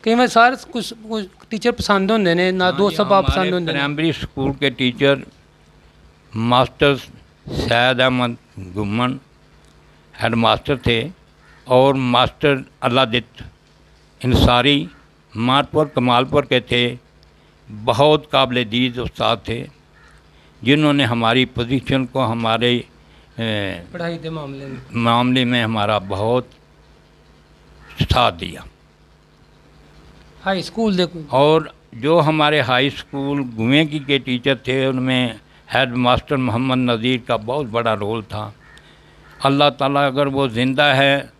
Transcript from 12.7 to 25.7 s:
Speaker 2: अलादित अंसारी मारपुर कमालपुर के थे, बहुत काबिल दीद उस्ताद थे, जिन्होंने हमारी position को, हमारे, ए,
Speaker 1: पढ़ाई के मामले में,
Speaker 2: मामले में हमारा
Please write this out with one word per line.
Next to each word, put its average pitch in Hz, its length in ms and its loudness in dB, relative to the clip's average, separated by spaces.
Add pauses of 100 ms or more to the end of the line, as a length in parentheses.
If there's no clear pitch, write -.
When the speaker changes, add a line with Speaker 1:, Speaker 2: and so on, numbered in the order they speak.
Speaker 2:
अलादित 120 600 -2 (760)
अंसारी 127 580 2 (540)
मारपुर 143 600 0
कमालपुर 131 520 2
के 127 160 0
थे, 123 360 -2 (680)
बहुत 127 640 2
काबिल 123 340 0
दीद 120 340 -2
उस्ताद 113 480 -2
थे, 117 140 -6 (1000)
जिन्होंने 143 440 4
हमारी 117 400 2
position 127 600 -2
को, 135 160 -4
हमारे, 117 520 0 (640)
ए, 101 540 -6
Speaker 1:
पढ़ाई 170 260 -8
के 160 140 -12
मामले 139 340 -12
में, 135 140 -14 (140)
Speaker 2:
मामले 120 520 2
में 120 160 0
हमारा 107 360 0 (100)